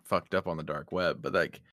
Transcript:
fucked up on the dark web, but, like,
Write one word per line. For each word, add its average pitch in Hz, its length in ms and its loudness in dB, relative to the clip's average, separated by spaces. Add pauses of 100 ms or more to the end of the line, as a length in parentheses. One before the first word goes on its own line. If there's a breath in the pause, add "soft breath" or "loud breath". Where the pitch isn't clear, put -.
fucked - 320 -2
up 92 120 0
on 82 100 0
the 78 60 -4
dark 73 280 -6
web, 87 300 0
but, - 120 -4
like, 85 280 2 (120)